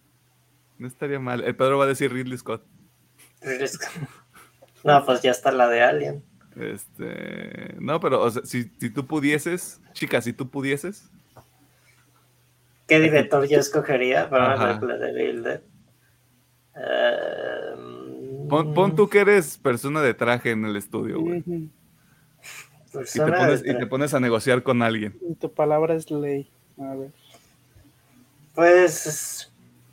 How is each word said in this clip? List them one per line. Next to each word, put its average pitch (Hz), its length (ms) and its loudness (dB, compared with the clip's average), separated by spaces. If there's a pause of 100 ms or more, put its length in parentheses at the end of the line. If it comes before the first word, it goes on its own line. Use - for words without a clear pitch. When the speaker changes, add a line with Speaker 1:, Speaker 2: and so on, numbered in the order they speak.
(800)
Speaker 1:
No 123 80 -12
estaría 139 320 -6
mal. 123 260 -4
El 123 100 -2
Pedro 135 220 2
va 139 80 4
a 135 40 2
decir 135 220 -2
Ridley 127 280 -8
Scott. 113 260 -10 (800)
Speaker 2:
Ridley 135 260 -6
Scott. - 220 -10
<laughs> - 960 -18
No, 143 200 6
pues 127 160 2
ya 127 120 2
está 131 200 0
la 127 160 4
de 120 140 4
Alien. 143 400 0 (360)
Speaker 1:
Este, 50 1200 -12
no, 143 220 -4
pero, 131 220 2
o 117 80 4
sea, 110 160 -6
si, 123 240 -6 (100)
si 123 80 -6
tú 131 180 -6
pudieses, 151 760 -2 (100)
chica, 135 300 -2
si 120 100 -6
tú 127 160 -10
pudieses. 139 600 -6 (1800)
Speaker 2:
¿Qué 156 120 8
director 151 480 4
yo 147 100 4
escogería 139 720 0
para 127 160 4
una 131 80 2
Speaker 1:
Ajá. 117 140 2
Speaker 2:
película 113 280 -2
de 120 140 -6
Evil 123 320 -4
Dead? - 180 -6 (1160)
Em, 120 1700 -4
Speaker 1:
Pon, 151 260 0
pon 165 200 4
tú 202 140 4
que 202 120 4
eres 196 380 4
persona 139 440 -2
de 120 120 4
traje 120 380 0
en 110 120 -2
el 104 120 -4
estudio, 104 440 -6
güey. 170 200 -4
Speaker 3:
Ujú. 175 120 -8
Speaker 1:
Y 160 180 -8 (1200)
te 139 60 -12
Speaker 2:
Persona 151 400 0
Speaker 1:
pones, 147 240 4
Speaker 2:
de 139 80 -4
Speaker 1:
y 139 40 0
te 123 60 -2
Speaker 2:
tra- 120 80 -4
Speaker 1:
pones 135 260 -2
a 135 60 2
negociar 123 420 2
con 120 200 2
alguien. 110 360 -2 (100)
Speaker 3:
Y 165 60 -6
tu 156 180 -8
palabra 156 420 2
es 160 180 -6
ley. 143 360 -4 (300)
A 135 160 -12
ver. 135 160 -12 (1400)
Speaker 2:
Pues, 170 1000 2 (400)